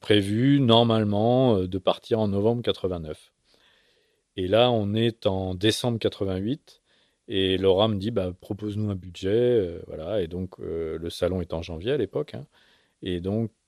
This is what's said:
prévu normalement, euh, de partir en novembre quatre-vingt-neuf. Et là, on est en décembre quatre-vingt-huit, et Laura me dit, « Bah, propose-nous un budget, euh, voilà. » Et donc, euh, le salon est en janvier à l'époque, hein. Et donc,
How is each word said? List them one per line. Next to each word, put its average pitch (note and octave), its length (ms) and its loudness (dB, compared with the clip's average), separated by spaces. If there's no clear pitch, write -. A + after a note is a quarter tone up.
prévu G#2+ 580 4
normalement, A2+ 960 4
euh, F#2 140 0
de F#2+ 80 -4
partir G#2+ 420 -2
en G#2+ 80 2
novembre G#2+ 360 0
quatre-vingt-neuf. F2 680 -6
Et F#2 140 -4
là, A#2 200 4
on G#2 240 0
est A2+ 320 -2
en F#2+ 300 -2
décembre G#2+ 440 0
quatre-vingt-huit, G2 840 -4
et F#2+ 280 2
Laura F#2+ 300 4
me G#2+ 80 0
dit, « G2+ 160 -4
Bah, F#2 300 -2
propose-nous G#2 480 -6
un G2+ 60 -4
budget, F#2 340 -8
euh, G#2+ 580 2
voilà. » F#2+ 340 -6
Et E2+ 60 -4
donc, F2+ 320 -8
euh, E2 380 -6
le E2 120 -8
salon F2+ 300 -2
est E2+ 140 -6
en E2 80 -4
janvier E2+ 320 -6
à D3+ 40 -2
l'époque, C3+ 360 -4
hein. C3+ 120 -12
Et F2+ 180 -4
donc, G#2+ 300 -2